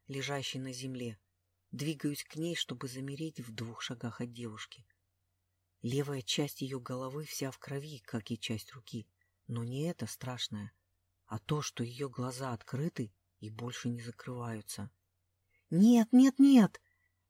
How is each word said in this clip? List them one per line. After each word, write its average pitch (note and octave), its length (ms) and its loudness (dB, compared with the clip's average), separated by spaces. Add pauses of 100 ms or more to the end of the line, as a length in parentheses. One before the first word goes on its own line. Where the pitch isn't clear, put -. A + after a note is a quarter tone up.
лежащей C3+ 520 -6
на C3 140 -8
земле. B2 440 -8 (540)
Двигаюсь D3 540 -4
к - 100 -20
ней, E3 200 -4
чтобы C3+ 340 -6
замереть C#3 500 -8
в A#2 140 -12
двух A2+ 280 -8
шагах A#2 380 -8
от A#2+ 140 -6
девушки. A#2 520 -12 (960)
Левая C#3 400 -4
часть - 400 -4
ее C3+ 200 -6
головы C3 420 -8
вся C3+ 280 -8
в - 80 -14
крови, C#3 400 -10
как - 320 -8
и A2+ 80 -6
часть - 340 -8
руки. A#2+ 340 -14 (400)
Но A#2 160 -4
не C3 260 -6
это C#3+ 160 -6
страшное, A2 680 -8 (540)
а G#2+ 120 -8
то, D3+ 220 -2
что - 220 -4
ее B2 260 -6
глаза B2+ 420 -6
открыты B2+ 640 -4 (260)
и G#2+ 100 -10
больше A#2+ 380 -6
не A#2+ 140 -4
закрываются. A#2 880 -8 (800)
"Нет, A3 440 8
нет, B3+ 260 10
нет!" C4+ 420 10 (480)